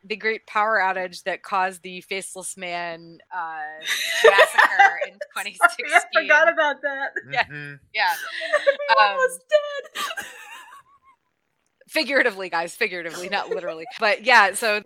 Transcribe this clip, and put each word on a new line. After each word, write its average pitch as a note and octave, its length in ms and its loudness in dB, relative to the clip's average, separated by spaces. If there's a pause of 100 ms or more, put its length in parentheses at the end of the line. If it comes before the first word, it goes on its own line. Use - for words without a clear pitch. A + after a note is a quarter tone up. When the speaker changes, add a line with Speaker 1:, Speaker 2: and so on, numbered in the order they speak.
Speaker 1:
the G3 100 -8
great A3 320 -6
power G#3+ 320 0
outage F#3 460 -2
that F3+ 180 -6
caused F#3+ 400 -2
the F3+ 200 -14
Faceless F#3+ 540 -10
Man, E3+ 640 -10 (160)
uh, D#3+ 280 -10 (280)
Speaker 2:
<laughs> - 340 -4
Speaker 1:
massacre - 840 6
in F#3 60 -20
Speaker 2:
Sorry, - 0 -
I - 180 -14
Speaker 1:
twenty - 280 -10
sixteen. F4 280 0 (260)
Speaker 2:
forgot D#4 380 4
about D4 300 0
that. C#4 260 -6 (240)
Speaker 1:
Yeah, A#3+ 120 0
Speaker 3:
Mm-hmm. D3 300 -12 (180)
Speaker 1:
yeah. F#3+ 220 0 (200)
Speaker 2:
<laughs> E5 200 -4
Everyone C#5 600 2
Speaker 1:
Um, - 20 -4
Speaker 2:
was B4+ 240 0 (100)
dead. D5 560 -2
<laughs> F5 200 -10 (1600)
Speaker 1:
Figuratively, A#3 600 0
guys, E3+ 260 -4
figuratively, F3+ 540 -6
not G3 220 -4
literally. E3+ 340 -8 (160)
But G#3 240 0
yeah, G#3+ 300 6
so G#3 320 -2